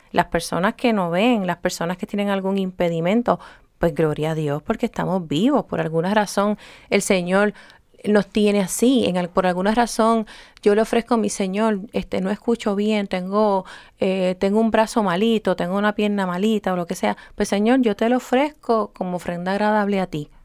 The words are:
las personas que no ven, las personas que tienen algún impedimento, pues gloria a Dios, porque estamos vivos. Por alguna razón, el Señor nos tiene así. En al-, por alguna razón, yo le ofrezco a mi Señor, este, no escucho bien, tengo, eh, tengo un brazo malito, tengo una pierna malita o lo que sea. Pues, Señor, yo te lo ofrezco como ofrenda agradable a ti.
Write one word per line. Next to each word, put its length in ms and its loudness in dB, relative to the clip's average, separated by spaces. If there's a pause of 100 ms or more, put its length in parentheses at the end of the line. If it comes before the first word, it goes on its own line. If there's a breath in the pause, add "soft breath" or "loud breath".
las 160 0
personas 480 -2
que 180 0
no 180 0
ven, 360 2
las 120 -4
personas 380 -4
que 120 -10
tienen 200 -2
algún 300 -2
impedimento, 800 0 (400 loud breath)
pues 160 0
gloria 380 0
a 20 -2
Dios, 300 -2
porque 220 -4
estamos 420 -4
vivos. 380 2
Por 140 -4
alguna 320 -2
razón, 460 0 (320 loud breath)
el 120 2
Señor 500 2 (520 loud breath)
nos 240 4
tiene 320 2
así. 460 2
En 100 0
al-, 120 -2
por 180 0
alguna 280 0
razón, 520 0 (360 loud breath)
yo 120 4
le 80 4
ofrezco 320 0
a 40 2
mi 120 0
Señor, 500 -2 (120)
este, 280 -4
no 100 -2
escucho 460 -2
bien, 300 0
tengo, 580 0 (340 loud breath)
eh, 400 0
tengo 220 2
un 100 2
brazo 320 2
malito, 540 0
tengo 200 -2
una 180 0
pierna 320 0
malita 460 0
o 40 -2
lo 100 -2
que 80 -6
sea. 220 -2 (180 loud breath)
Pues, 140 -2
Señor, 320 2
yo 160 2
te 120 0
lo 100 2
ofrezco 720 -2
como 240 -6
ofrenda 360 -6
agradable 480 0
a 60 -2
ti. 240 -8 (140)